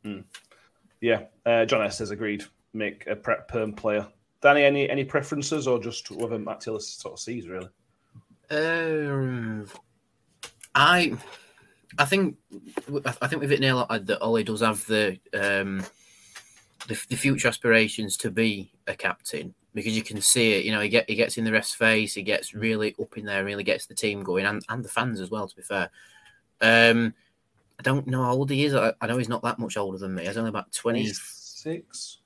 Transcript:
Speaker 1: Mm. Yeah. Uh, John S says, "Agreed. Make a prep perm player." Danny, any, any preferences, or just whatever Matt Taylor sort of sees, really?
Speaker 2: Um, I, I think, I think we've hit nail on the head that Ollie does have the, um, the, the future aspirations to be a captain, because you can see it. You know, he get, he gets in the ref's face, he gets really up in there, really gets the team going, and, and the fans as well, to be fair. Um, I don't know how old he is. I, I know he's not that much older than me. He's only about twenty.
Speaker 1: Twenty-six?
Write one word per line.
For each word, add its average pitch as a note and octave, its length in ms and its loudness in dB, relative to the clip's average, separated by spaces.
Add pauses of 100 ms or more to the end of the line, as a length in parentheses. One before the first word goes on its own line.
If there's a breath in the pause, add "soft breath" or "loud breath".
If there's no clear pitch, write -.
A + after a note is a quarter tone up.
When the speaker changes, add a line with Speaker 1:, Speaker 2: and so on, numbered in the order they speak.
Speaker 1:
Mm. G2 180 -10 (760 soft breath)
Yeah. A2+ 220 2 (200)
Uh, A#2 220 4
John A2+ 160 2
S G2+ 160 -4
says, G#2 120 -6
"Agreed. G#2 340 -6 (280)
Make G#2+ 340 -8
a - 80 -4
prep - 340 -4
perm A2 260 -4
player." G#2 320 -2 (340)
Danny, C#3+ 240 8
any, C#3 240 4
any C3+ 160 -2
preferences, C#3+ 640 -2
or B2 100 4
just - 320 -8
whatever A2+ 280 -6
Matt G#2 240 -10
Taylor A2 180 -6
sort - 340 -14
of - 60 -16
sees, A2+ 260 -10
really? F2+ 220 -12 (840 soft breath)
Speaker 2:
Um, C#3+ 1160 -2 (1080)
I, D#3+ 400 4 (840 loud breath)
I C#3+ 80 4
think, F#3+ 300 2 (680)
I B2 220 -2
think C#3+ 140 -2
we've C#3 100 -2
hit C#3+ 100 4
nail C3 200 4
on A#2 80 0
the A#2 60 -2
head G2 120 -4
that G2+ 160 0
Ollie A2+ 220 2
does G#2+ 160 -4
have A2 260 2
the, G#2 320 2 (160)
um, G2 500 0 (1000 loud breath)
the, C3+ 120 -2 (120)
the C3 60 -2
future C3 320 2
aspirations A2 680 2
to A2+ 120 -4
be G2+ 400 -2 (160)
a - 80 -6
captain, - 600 -6 (200)
because G#2+ 220 -2
you A2 80 -2
can G#2+ 160 -10
see A2+ 320 6
it. G2 120 2
You A2 60 -2
know, G#2+ 100 0
he G#2 80 0
get, A2 220 2
he G#2+ 60 -2
gets A2 200 0
in A#2 80 -2
the A2+ 80 0
ref's G#2+ 220 0
face, A2 400 2
he G2+ 80 -6
gets G2+ 320 -2
really G#2+ 480 -2
up - 160 -10
in G#2+ 60 -10
there, G2 200 -2
really G2+ 200 -4
gets G2 220 0
the - 80 -20
team G2+ 280 -2
going, F#2+ 240 0
and, G#2 220 -2
and A#2 160 -6
the - 40 -12
fans A2+ 320 -2
as F#2 120 -8
well, G#2 160 -6
to - 80 -20
be - 60 -18
fair. F#2+ 280 -4 (720 soft breath)
Um, A#2 520 6 (680)
I - 20 -16
don't C3+ 240 0
know B2+ 160 0
how B2 120 2
old C3+ 160 0
he C#3 140 2
is. C#3+ 120 2
I, A2+ 240 4
I A2 80 -4
know A#2+ 100 0
he's A#2 100 -2
not A#2 140 -4
that A#2 160 -2
much G#2+ 180 -6
older G2 220 -4
than F#2+ 160 -6
me. F2 120 -6
He's G2 100 -4
only A2+ 140 -2
about G#2 220 -8
twenty. A#2 300 0
Speaker 1:
Twenty-six? - 1200 -10